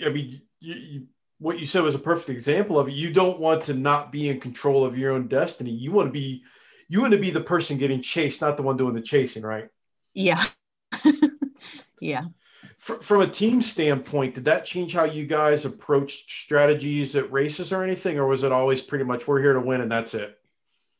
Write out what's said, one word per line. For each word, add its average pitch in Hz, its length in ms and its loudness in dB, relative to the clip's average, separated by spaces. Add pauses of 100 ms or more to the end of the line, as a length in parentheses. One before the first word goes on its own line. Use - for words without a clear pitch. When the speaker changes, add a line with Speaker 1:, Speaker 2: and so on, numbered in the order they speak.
Speaker 1:
I 151 60 2
mean, 135 320 -8 (180)
you, 165 140 -12
you, 143 320 -16 (320)
what 170 200 -4
you 165 60 -8
said 175 180 0
was 151 120 2
a 135 40 -2
perfect 165 300 0
example 147 500 0
of 139 80 2
it. 139 60 -6
You 151 220 -4
don't 185 260 4
want 160 240 2
to 147 100 -6
not 143 380 0
be 147 160 -2
in 131 120 -2
control 135 440 2
of 123 140 -4
your 135 140 0
own 127 140 -2
destiny. 131 440 -2
You 120 200 -6
wanna 185 200 2
be, 135 340 -8 (420)
you 180 140 0
wanna 240 160 6
be 190 140 0
the 151 100 -2
person 151 380 -2
getting 135 240 0
chased, 156 400 -2
not 147 160 0
the 143 40 -4
one 135 140 0
doing 127 180 0
the 113 60 -4
chasing, 127 420 0
right? 110 260 -8 (440)
Speaker 2:
Yeah. 180 320 0 (480)
<laughs> - 120 -12 (960)
Yeah. 156 240 -6 (540)
Speaker 1:
Fr-, - 160 -10
from 208 280 2
a 190 40 4
team 233 360 2
standpoint, 139 720 0
did 131 120 -4
that 156 180 2
change 175 300 -6
how 170 100 2
you 151 220 -4
guys 151 380 2
approached - 680 -2
strategies 147 840 0
at 131 160 0
races 147 400 -2
or 190 100 -2
anything? 185 360 -2
Or 139 80 2
was 135 160 2
it 135 100 2
always 131 280 2
pretty 135 240 -4
much, 123 240 -4
"We're 139 140 4
here 139 100 6
to 127 80 4
win 127 220 0
and 113 100 -4
that's 113 220 -2
it"? 104 240 -8 (600)